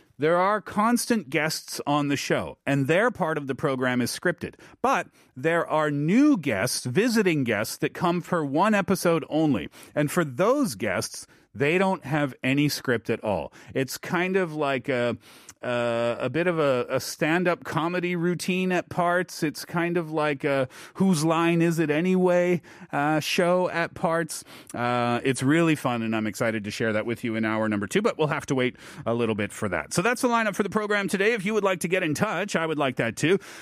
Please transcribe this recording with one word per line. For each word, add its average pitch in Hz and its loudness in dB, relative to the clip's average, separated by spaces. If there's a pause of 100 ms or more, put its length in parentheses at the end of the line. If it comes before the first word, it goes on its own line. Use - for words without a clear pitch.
(180)
there 156 2
are 196 2
constant 220 0
guests 156 -4
on 143 2
the 143 0
show, 117 -2
and 139 2
their 196 2
part 160 -2
of 143 -8
the 131 -4
program 127 0
is 120 -2
scripted. 175 -2 (280)
But 254 0 (280)
there 160 0
are 151 0
new 208 4
guests, 123 -2
visiting 185 2
guests, 113 0
that 151 -2
come 175 0
for 165 -2
one 165 2
episode 180 2
only. 143 2 (260)
And 147 0
for 180 0
those 180 0
guests, 101 -4 (280)
they 143 2
don't 175 0
have 143 -2
any 139 2
script - -2
at 113 -2
all. 87 -2 (220)
It's 131 -4
kind 185 -2
of 180 0
like 139 -2
a, 120 0 (460)
uh, 120 0
a 127 -2
bit 156 -2
of 170 0
a, 131 2
a 127 -2
stand-up 170 -2
comedy 175 -2
routine 180 -2
at 175 -2
parts. 175 -2
It's 151 -4
kind 170 -2
of 160 -4
like 151 -2
a 139 0 (260)
"Whose 185 2
Line 165 4
Is 165 2
It 160 2
Anyway?" 180 2 (300)
Uh, 147 0
show 180 2
at 165 -4
parts. 165 -2 (280)
Uh, 120 0
it's 131 0
really 160 4
fun, 120 -2
and 113 0
I'm 110 0
excited 110 -2
to 104 -8
share 113 -2
that 107 0
with 113 -4
you 113 -2
in 110 -2
hour 110 0
number 104 -2
two, 202 0
but 214 0
we'll 151 2
have 147 -4
to 147 0
wait 127 0 (320)
a 117 0
little 117 0
bit 101 -4
for - -6
that. 82 -4
So 175 0
that's 240 0
the 262 2
lineup 226 0
for 196 -2
the 196 -2
program 208 -2
today. 202 2
If 214 -4
you 214 0
would 208 0
like 190 0
to - -4
get 185 0
in 151 0
touch, 196 -2
I 165 0
would 156 -2
like 135 0
that 117 -2
too. 180 2 (220)